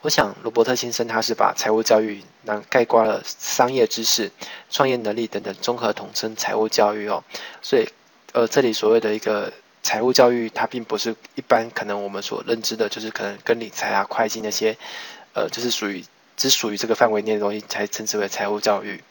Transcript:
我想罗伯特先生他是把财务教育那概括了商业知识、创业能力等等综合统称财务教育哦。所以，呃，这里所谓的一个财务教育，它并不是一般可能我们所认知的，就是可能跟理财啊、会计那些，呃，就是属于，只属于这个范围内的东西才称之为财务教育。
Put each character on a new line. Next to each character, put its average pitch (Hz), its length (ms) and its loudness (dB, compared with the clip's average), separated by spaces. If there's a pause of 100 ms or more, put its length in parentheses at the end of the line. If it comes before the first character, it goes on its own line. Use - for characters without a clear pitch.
我 135 80 -2
想 107 320 2
罗 117 80 -4
伯 117 140 4
特 123 120 4
先 120 160 -4
生 117 160 -2
他 113 140 0
是 113 140 0
把 98 200 4
财 - 140 -2
务 110 140 4
教 - 180 6
育 101 220 -6 (180)
那 107 200 -4
概 123 220 2
括 117 200 4
了 110 200 0
商 - 480 0
业 127 140 6
知 113 180 -4
识、 107 280 0 (400)
创 139 180 2
业 127 60 2
能 107 200 -2
力 113 120 -2
等 101 160 -6
等 98 180 -6
综 120 160 -2
合 113 160 0
统 98 220 -8
称 113 200 -4
财 - 200 -4
务 110 120 2
教 104 280 4
育 104 140 -6
哦。 98 140 -4 (380)
所 - 160 2
以， 113 100 4 (460)
呃， 117 140 4
这 139 140 2
里 117 120 2
所 107 160 0
谓 113 100 6
的 110 140 0
一 107 60 -2
个 104 340 -2 (300)
财 113 180 -2
务 127 100 2
教 123 200 8
育， 117 180 -2
它 - 160 -2
并 120 180 -8
不 113 140 -4
是 110 180 -4 (200)
一 135 60 -8
般 117 280 2
可 117 160 -6
能 101 180 -4
我 101 60 -6
们 101 140 -8
所 - 240 -6
认 113 160 -2
知 113 120 -4
的， 110 140 0
就 - 100 -8
是 110 120 -8
可 - 120 -6
能 101 200 -6
跟 117 160 0
理 107 100 -8
财 107 220 -4
啊、 101 180 2
会 113 180 0
计 110 140 -6
那 107 80 -6
些， 110 280 0 (560)
呃， 104 160 -2
就 117 120 -8
是 123 100 -2
属 104 180 -2
于， 92 140 -6 (320)
只 135 140 0
属 110 240 2
于 101 40 -4
这 113 120 -4
个 110 60 4
范 117 160 4
围 104 100 0
内 107 140 0
的 104 40 -2
东 104 140 -2
西 104 80 -8
才 - 260 -4
称 - 180 -8
之 107 120 -4
为 101 100 -2
财 101 220 -4
务 104 100 -2
教 104 240 0
育。 101 280 -10